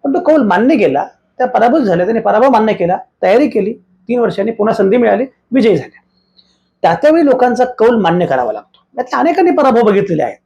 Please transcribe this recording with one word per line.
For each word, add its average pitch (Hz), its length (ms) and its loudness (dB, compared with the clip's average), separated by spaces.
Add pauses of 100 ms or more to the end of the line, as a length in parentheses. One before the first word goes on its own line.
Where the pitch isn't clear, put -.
पण 277 100 -2
तो 349 60 -2
कौल 311 220 2
मान्य 220 340 0
केला, 147 300 -2 (320)
त्या 254 80 -2
पराभूत 247 340 0
झाल्या, 180 260 0
त्याने 226 140 -2
पराभव 220 300 2
मान्य 214 220 0
केला, 175 240 -2 (260)
तयारी 226 260 2
केली, 214 240 -4 (360)
तीन 240 100 -2
वर्षांनी 226 340 -4
पुन्हा 220 220 -2
संधी 196 220 2
मिळाली, 226 280 0 (280)
विजयी 226 240 2
झाल्या. - 240 -10 (840)
त्या 165 120 2
त्यावेळी 311 300 2
लोकांचा 247 400 2 (140)
कौल 226 220 2
मान्य 175 260 0
करावा 123 260 -2
लागतो. - 320 -16 (120)
यातल्या 247 240 -6
अनेकांनी 339 300 2
पराभव 247 320 2
बघितलेले 190 400 0
आहेत 113 240 -6